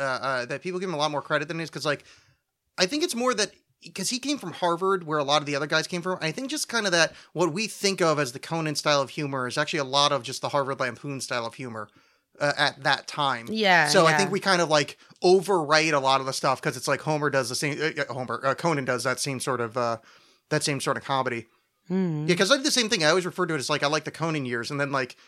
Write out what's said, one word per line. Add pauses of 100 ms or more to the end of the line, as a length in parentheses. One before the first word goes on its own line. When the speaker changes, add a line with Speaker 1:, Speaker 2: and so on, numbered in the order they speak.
(220)
Speaker 1:
uh,
that
people
give
him
a
lot
more
credit
than
he
is,
'cause,
like, (720)
I
think
it's
more
that, (420)
'cause
he
came
from
Harvard,
where
a
lot
of
the
other
guys
came
from.
I
think
just
kinda
that (200)
what
we
think
of
as
the
Conan
style
of
humor
is
actually
a
lot
of
just
the
Harvard
Lampoon
style
of
humor, (500)
uh,
at
that
time.
Speaker 2:
Yeah,
Speaker 1:
So
I
Speaker 2:
yeah.
Speaker 1:
think
we
kind
of,
like, (260)
overwrite
a
lot
of
the
stuff
'cause
it's
like
Homer
does
the
same,
uh,
uh,
Homer,
uh,
Conan
does
that
same
sort
of,
uh, (520)
that
same
sort
of
comedy. (420)
Speaker 2:
Mm.
Speaker 1:
Yeah,
'cause
I
did
the
same
thing.
I
always
referred
to
it
as,
like,
I
like
the
Conan
years,
and
then,
like, (120)